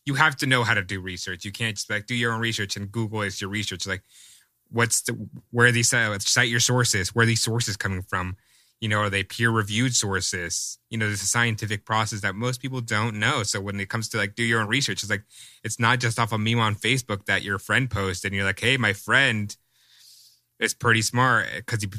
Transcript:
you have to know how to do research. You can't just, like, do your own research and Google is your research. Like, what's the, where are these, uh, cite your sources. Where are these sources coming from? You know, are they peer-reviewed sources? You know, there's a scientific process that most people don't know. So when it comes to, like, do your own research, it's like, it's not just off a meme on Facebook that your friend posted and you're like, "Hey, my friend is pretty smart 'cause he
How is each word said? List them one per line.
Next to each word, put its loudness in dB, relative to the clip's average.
you -2
have 2
to -2
know 2
how 2
to 2
do -6
research. -8
You -8
can't -4
just, -10
like, -6
do -4
your 0
own -2
research -2
and -8
Google -4
is -4
your -6
research. -6
Like, -4
what's 2
the, -4
where 6
are 8
these, 2
uh, 2
cite 2
your 2
sources. 2
Where 6
are 6
these 2
sources 0
coming -4
from? -4
You -2
know, 2
are 2
they 0
peer-reviewed 2
sources? -2
You -6
know, 0
there's -2
a -4
scientific 0
process 0
that -2
most -4
people -6
don't -2
know. 2
So -2
when -6
it -6
comes -4
to, -6
like, -2
do -4
your 2
own 0
research, -2
it's -8
like, 0
it's -6
not 4
just 0
off 0
a 0
meme 2
on 2
Facebook -2
that 0
your -2
friend 0
posted -2
and -2
you're 0
like, 0
"Hey, 2
my 2
friend 2
is 0
pretty 4
smart 4
'cause -4
he -4